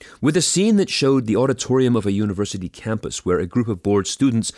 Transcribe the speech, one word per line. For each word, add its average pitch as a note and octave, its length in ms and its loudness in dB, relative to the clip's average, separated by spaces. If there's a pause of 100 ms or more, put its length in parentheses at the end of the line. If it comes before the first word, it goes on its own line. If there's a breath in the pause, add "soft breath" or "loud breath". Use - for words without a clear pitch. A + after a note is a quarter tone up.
(200 loud breath)
with D3+ 160 0
a F3 60 2
scene G3+ 360 2
that F#3+ 120 0
showed C3+ 380 0
the A#2+ 80 0
auditorium B2+ 600 2
of G#2 120 0
a G2+ 40 0
university G2 560 -2
campus - 560 -8
where F2+ 140 0
a F2+ 80 0
group A2 220 -2
of G2+ 160 -6
bored G2+ 240 2
students A2+ 500 0